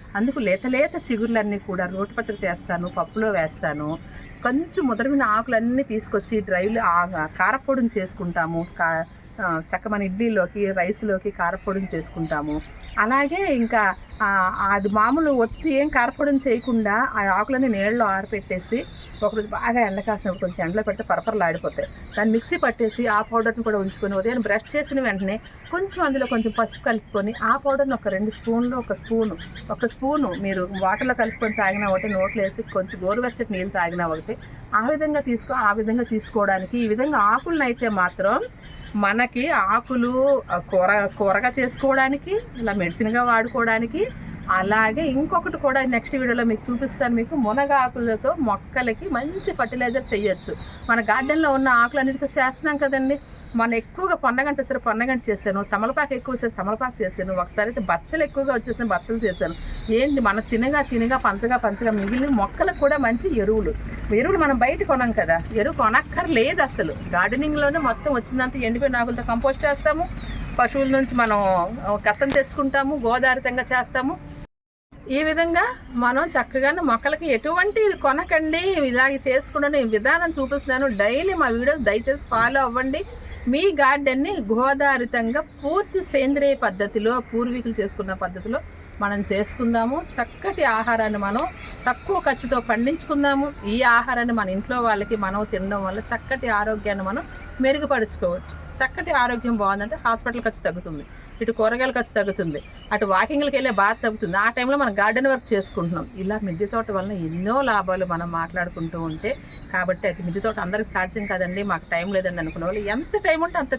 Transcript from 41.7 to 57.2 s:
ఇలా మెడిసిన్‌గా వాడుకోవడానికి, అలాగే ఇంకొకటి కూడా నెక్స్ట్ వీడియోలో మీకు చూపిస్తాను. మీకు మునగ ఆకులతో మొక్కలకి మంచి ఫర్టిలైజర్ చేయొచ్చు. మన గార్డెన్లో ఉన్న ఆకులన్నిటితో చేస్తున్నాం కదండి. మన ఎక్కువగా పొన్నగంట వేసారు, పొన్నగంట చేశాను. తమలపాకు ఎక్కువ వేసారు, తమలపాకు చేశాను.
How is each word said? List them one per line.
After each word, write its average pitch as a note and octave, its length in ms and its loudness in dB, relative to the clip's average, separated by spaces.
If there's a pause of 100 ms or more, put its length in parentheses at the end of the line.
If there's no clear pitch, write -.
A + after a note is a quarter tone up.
ఇలా A3+ 160 -2
మెడిసిన్‌గా A3 500 0
వాడుకోవడానికి, A#3 840 2 (440)
అలాగే A3 520 2
ఇంకొకటి D#4+ 540 0
కూడా C4+ 240 2
నెక్స్ట్ B3 360 0
వీడియోలో A#3+ 280 2
మీకు A3+ 280 0
చూపిస్తాను. B3 420 -2
మీకు A#3 220 0
మునగ C#4 360 2
ఆకులతో B3 640 2
మొక్కలకి B3 720 -2
మంచి E4 440 -4
ఫర్టిలైజర్ B3+ 640 -2
చేయొచ్చు. F#3+ 400 0 (360)
మన A#3 100 4
గార్డెన్లో C#4 500 2
ఉన్న C4+ 180 4
ఆకులన్నిటితో C4 580 4
చేస్తున్నాం C#4 500 0
కదండి. C#4 420 2 (380)
మన A#3 180 2
ఎక్కువగా F4+ 400 -2
పొన్నగంట C#4 440 0
వేసారు, C4 200 -2
పొన్నగంట A#3+ 520 0
చేశాను. G3+ 320 0
తమలపాకు C4 520 0
ఎక్కువ B3+ 200 -6
వేసారు, A#3 180 -4
తమలపాకు A3 500 -4
చేశాను. F#3+ 300 -4